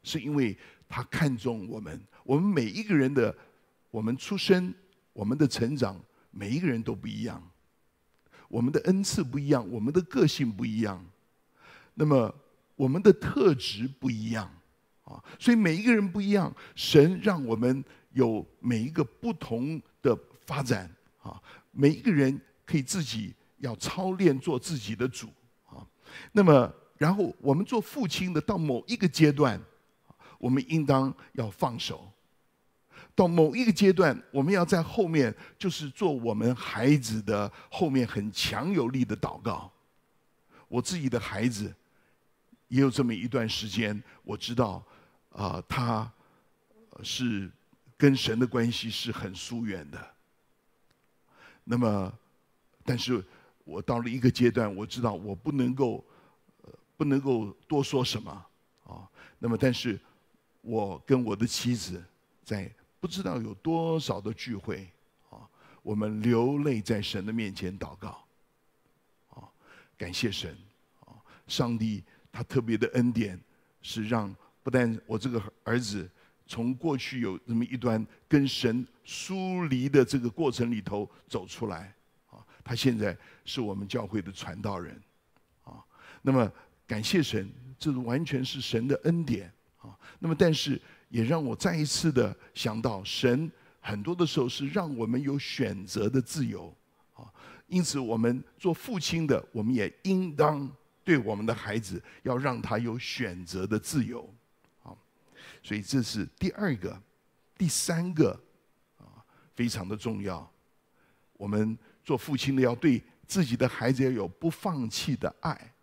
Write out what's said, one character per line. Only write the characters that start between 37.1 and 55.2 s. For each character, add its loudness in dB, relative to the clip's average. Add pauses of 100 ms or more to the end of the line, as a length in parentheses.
的 0 (200)
后 0
面 2
很 -4
强 -4
有 0
力 0
的 -2
祷 -8
告。 -6 (960)
我 -2
自 -4
己 -2
的 0
孩 -2
子 -6 (920)
也 2
有 6
这 2
么 2
一 -4
段 0
时 -4
间， -2 (220)
我 -8
知 -8
道， 0 (500)
啊， -4
他 -2 (920)
是 -4 (460)
跟 8
神 -2
的 4
关 0
系 -6
是 -6
很 -8
疏 -8
远 -8
的。 -14 (1600)
那 0
么， 0 (760)
但 0
是 -2 (420)
我 -10
到 -2
了 -4
一 -6
个 6
阶 4
段， 0
我 -8
知 -8
道 0
我 -8